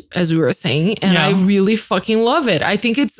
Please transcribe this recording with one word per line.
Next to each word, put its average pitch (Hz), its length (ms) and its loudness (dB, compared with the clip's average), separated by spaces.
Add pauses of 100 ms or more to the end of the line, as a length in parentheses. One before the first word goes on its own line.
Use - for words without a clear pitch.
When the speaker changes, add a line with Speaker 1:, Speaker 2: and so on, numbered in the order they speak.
(160)
Speaker 1:
as 175 160 -2
we 160 60 0
were 147 160 0
saying, 165 480 -2
and 180 160 2
I 151 120 2
Speaker 2:
Yeah. 185 160 2
Speaker 1:
really 196 300 2
fucking 220 480 -2
love 262 240 0
it. 170 140 0
I 196 160 0
think 226 200 -2
it's 285 220 -2